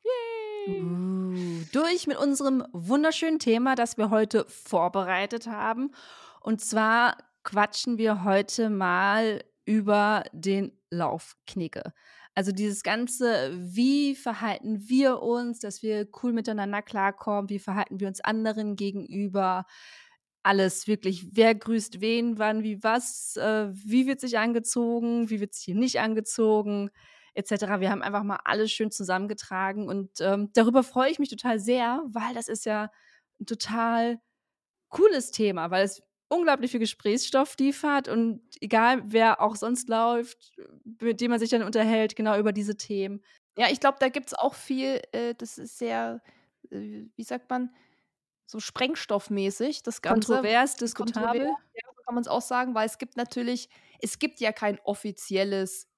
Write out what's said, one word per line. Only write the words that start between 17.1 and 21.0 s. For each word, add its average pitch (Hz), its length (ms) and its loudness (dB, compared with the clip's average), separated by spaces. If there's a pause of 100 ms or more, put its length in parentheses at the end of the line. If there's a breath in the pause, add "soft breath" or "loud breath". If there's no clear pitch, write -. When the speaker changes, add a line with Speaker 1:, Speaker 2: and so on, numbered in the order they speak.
Speaker 2:
wie 202 100 -4
verhalten 196 420 -4
wir 196 80 -2
uns 190 100 -10
anderen 214 560 -2
gegenüber, 190 880 -2 (800 loud breath)
alles 196 420 4
wirklich, 190 460 -2